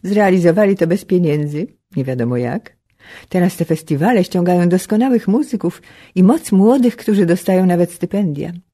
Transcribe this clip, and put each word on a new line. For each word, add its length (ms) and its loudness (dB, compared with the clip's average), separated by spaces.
Zrealizowali 720 2
to 120 0
bez 180 -2
pieniędzy, 640 -2
nie 80 -4
wiadomo 340 -4
jak. 400 -8
Teraz 260 0
te 100 -4
festiwale 580 0
ściągają 460 0
doskonałych 580 0
muzyków 540 -2
i 80 4
moc 280 2
młodych, 440 2
którzy 300 0
dostają 400 0
nawet 260 0
stypendia. 600 -6